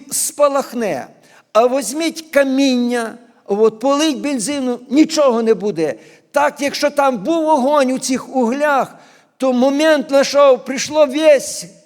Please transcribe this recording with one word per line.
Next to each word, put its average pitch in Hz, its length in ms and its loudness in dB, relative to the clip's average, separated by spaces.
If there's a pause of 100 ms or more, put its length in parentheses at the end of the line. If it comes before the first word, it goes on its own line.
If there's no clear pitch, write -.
(100)
спалахне. 240 960 -2 (460)
А 233 140 4
візьміть 277 560 -4
каміння, 254 960 0 (280)
от, 214 340 0
полить 277 400 0
бензину, 254 600 -4 (100)
нічого 277 520 2
не 226 120 2
буде. 165 400 -4 (380)
Так, 285 280 -2
якщо 285 300 -2
там 277 280 0
був 311 300 -2
огонь 277 440 2
у 262 60 -2
цих 254 380 -6
углях, 262 580 0 (420)
то 262 160 -2
момент 277 560 2
знайшов, 277 560 4
прийшло 285 420 0
весь, 285 600 2 (200)